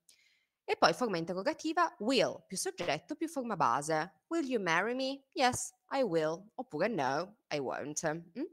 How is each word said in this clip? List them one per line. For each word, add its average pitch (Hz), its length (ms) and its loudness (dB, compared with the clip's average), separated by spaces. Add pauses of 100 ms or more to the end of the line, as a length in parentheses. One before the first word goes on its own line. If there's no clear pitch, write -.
(680)
E 392 80 0
poi - 160 6
forma 202 240 0
interrogativa, 254 840 -2
will 208 460 2
più 190 100 -10
soggetto 170 580 -4
più 311 140 -6
forma 233 280 -4
base. 151 720 0
Will 330 200 -2
you 247 120 0
marry 185 340 2
me? 269 380 -4
Yes, 247 400 0 (200)
I 262 100 2
will. 165 540 0
Oppure 185 320 -2
no, 160 480 0 (160)
I 151 60 -2
won't. 123 540 -4
Mm? 170 300 -8 (100)